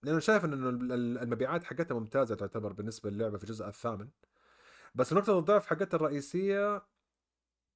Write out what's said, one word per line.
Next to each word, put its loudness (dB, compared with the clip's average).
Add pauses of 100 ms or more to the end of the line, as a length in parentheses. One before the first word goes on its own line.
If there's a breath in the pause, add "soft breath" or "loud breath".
لأنه 2
شايف 4
إنه 0
ال-، -2
ال-، 0
المبيعات -2
حقتها -4
ممتازة 0
تعتبر -6
بالنسبة -6
للعبة -2
في -12
الجزء -8
الثامن. -6 (880 soft breath)
بس 2
نقطة 4
الضعف 4
حقتها 0
الرئيسية 0 (880)